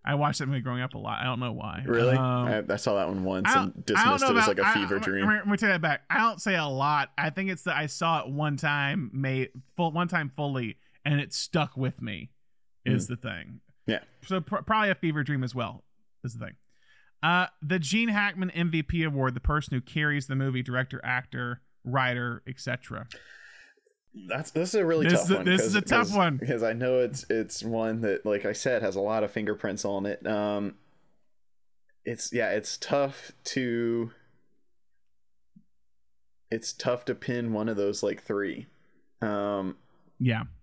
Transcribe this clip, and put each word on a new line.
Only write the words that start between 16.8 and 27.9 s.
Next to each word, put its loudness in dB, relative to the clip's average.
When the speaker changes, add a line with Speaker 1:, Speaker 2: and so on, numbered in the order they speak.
Speaker 1:
Uh, 2
the 0
Gene 2
Hackman 0
M 0
V 0
P -2
award, 0
the -6
person 0
who 0
carries 0
the -4
movie, 0
director, -2
actor, -6
writer, 0
et -12
cetera. -8
Speaker 2:
That's, -4
this 0
is -2
a 4
really 4
Speaker 1:
This 8
Speaker 2:
tough 2
Speaker 1:
is 4
a, 8
Speaker 2:
one, -2
Speaker 1:
this 6
is 4
Speaker 2:
'cause, 2
Speaker 1:
a 4
tough 4
Speaker 2:
'cause, 0
Speaker 1:
one. 4
Speaker 2:
'cause 0
I 2
know 2
it's, 0
it's -2
one 0